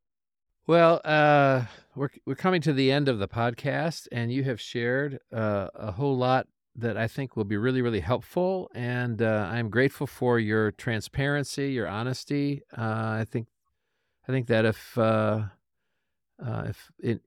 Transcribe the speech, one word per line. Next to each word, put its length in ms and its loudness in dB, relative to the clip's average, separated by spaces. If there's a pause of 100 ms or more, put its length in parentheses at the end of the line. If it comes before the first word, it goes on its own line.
(680)
Well, 380 6
uh, 600 4 (300)
we're, 160 -6 (160)
we're 80 -4
coming 280 0
to 100 2
the 180 4
end 180 2
of 100 0
the 100 -2
podcast, 840 -4
and 200 -2
you 120 -2
have 160 -4
shared, 600 -4 (120)
uh, 420 -2
a 180 -8
whole 240 -2
lot 320 2 (280)
that 200 -2
I 100 0
think 300 -6
will 80 0
be 120 -2
really, 260 0
really 180 0
helpful. 720 -2
And, 480 -4
uh, 280 2
I'm 200 -4
grateful 360 2
for 320 2
your 340 2
transparency, 1000 -4
your 160 -2
honesty. 760 -4 (140)
Uh, 60 -6 (380)
I 100 -2
think, 160 -4 (840)
I 40 -2
think 160 -2
that 180 4
if, 320 -4
uh, 440 2 (1040)
uh, 200 -6 (340)
if, 280 -4